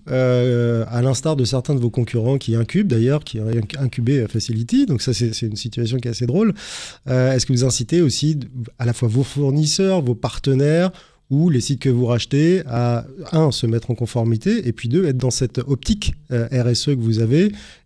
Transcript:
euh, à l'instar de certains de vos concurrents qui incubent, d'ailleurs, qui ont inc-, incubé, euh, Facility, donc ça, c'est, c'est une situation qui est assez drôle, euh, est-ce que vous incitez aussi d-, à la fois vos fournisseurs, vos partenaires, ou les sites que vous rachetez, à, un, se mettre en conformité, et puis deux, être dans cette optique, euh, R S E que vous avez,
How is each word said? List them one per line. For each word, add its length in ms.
euh, 800
à 120
l'instar 360
de 80
certains 280
de 60
vos 100
concurrents 480
qui 160
incubent, 340
d'ailleurs, 360
qui 160
ont 80
inc-, 320
incubé, 400
euh, 80
Facility, 580
donc 160
ça, 120
c'est, 200
c'est 120
une 100
situation 440
qui 100
est 20
assez 140
drôle, 280
euh, 240
est-ce 140
que 80
vous 100
incitez 380
aussi 340
d-, 120
à 80
la 60
fois 160
vos 160
fournisseurs, 760
vos 140
partenaires, 760
ou 200
les 100
sites 220
que 80
vous 160
rachetez, 600
à, 380
un, 180
se 160
mettre 240
en 40
conformité, 680
et 60
puis 160
deux, 200
être 100
dans 120
cette 280
optique, 560
euh, 200
R 180
S 180
E 80
que 60
vous 180
avez, 320